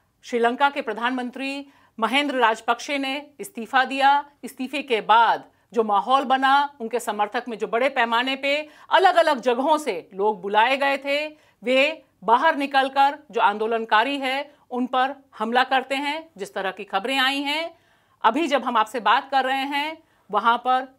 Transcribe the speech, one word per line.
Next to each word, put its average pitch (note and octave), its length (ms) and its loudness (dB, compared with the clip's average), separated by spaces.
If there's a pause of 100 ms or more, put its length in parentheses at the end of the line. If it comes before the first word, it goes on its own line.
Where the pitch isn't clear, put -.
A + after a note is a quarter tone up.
(220)
श्रीलंका B3 480 2
के C#4+ 120 -6
प्रधानमंत्री B3 840 -6 (340)
महेंद्र C4 360 0
राजपक्षे A#3 640 0
ने C#4 280 -6 (140)
इस्तीफा A#3+ 440 -2
दिया। C4+ 400 2 (200)
इस्तीफे C4 380 -8
के A#3+ 180 -2
बाद G3 440 4 (280)
जो A3 120 0
माहौल G#3+ 400 2
बना, C4+ 560 2
उनके A3+ 200 -6
समर्थक G#3 480 -4
में A3 100 -10
जो A3 80 -4
बड़े A#3 220 0
पैमाने B3 480 0
पे C#4 320 -4 (220)
अलग-अलग E4 500 4
जगहों C4 380 2
से G#3+ 360 -6
लोग G3+ 260 0
बुलाए G#3+ 360 2
गए C#4 220 0
थे, D4 380 -6 (260)
वे C4+ 420 0 (200)
बाहर C4+ 320 4
निकलकर C#4 600 2 (120)
जो G#3 100 -4
आंदोलनकारी A3+ 800 2
है, C4+ 360 -6 (160)
उन B3 160 -2
पर C4 280 0 (240)
हमला A#3+ 260 0
करते C4 300 -2
हैं। D4 420 -6
जिस F#3+ 180 -12
तरह F#3+ 160 -4
की F#3+ 140 -10
खबरें A3+ 340 -2
आई C4+ 240 0
हैं, D#4 360 -6 (440)
अभी B3+ 240 0
जब B3+ 180 0
हम A#3+ 120 -4
आपसे A3 240 -2
बात A3+ 300 0
कर C4+ 140 0
रहे C4+ 200 -2
हैं, C#4+ 460 -6 (200)
वहाँ A3+ 280 0
पर B3+ 400 -2